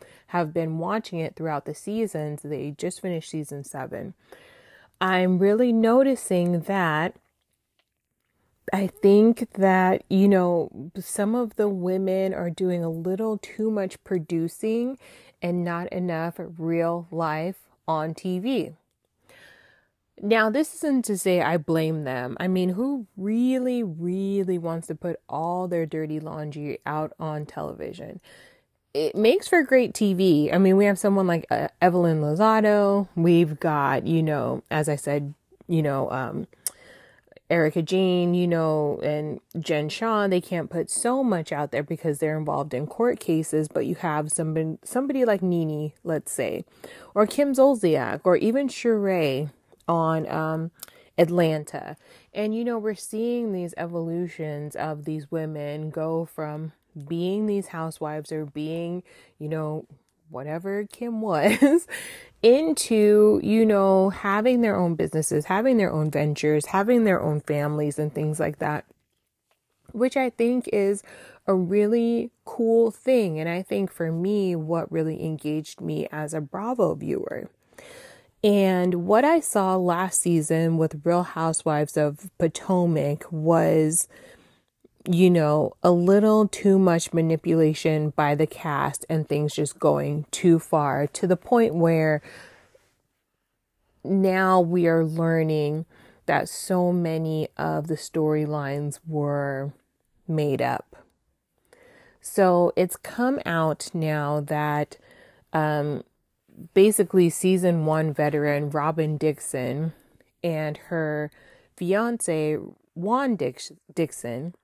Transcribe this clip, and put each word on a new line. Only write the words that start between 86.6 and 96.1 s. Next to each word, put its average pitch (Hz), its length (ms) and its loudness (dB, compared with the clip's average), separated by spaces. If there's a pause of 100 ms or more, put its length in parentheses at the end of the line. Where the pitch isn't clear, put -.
much 170 360 2
manipulation 160 960 2
by 147 240 0
the 151 120 2
cast 139 640 -4
and 156 180 -2
things 147 280 -2
just 151 240 -4
going 147 520 0
too 165 280 4
far 147 480 0
to - 200 -6
the 175 100 2
point 233 380 2
where 160 480 2 (1800)
now 190 580 2
we 175 260 2
are 165 180 4
learning 160 800 0 (400)